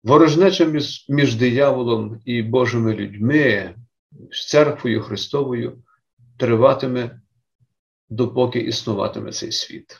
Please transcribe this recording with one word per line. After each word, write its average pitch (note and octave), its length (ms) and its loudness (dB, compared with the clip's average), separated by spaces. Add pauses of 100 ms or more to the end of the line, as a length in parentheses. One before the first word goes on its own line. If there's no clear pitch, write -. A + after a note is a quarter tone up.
Ворожнеча D#3+ 600 6
між, D3+ 440 -6
між C3+ 260 2
дияволом A#2+ 880 0
і A#2+ 160 -2
Божими A2+ 520 0
людьми, G2+ 800 0 (560)
з - 160 -10
церквою C3 540 2
Христовою, B2 840 -6 (540)
триватиме, B2 840 0 (880)
допоки A#2 500 -2
існуватиме G#2+ 720 -6
цей - 200 -10
світ. - 480 -12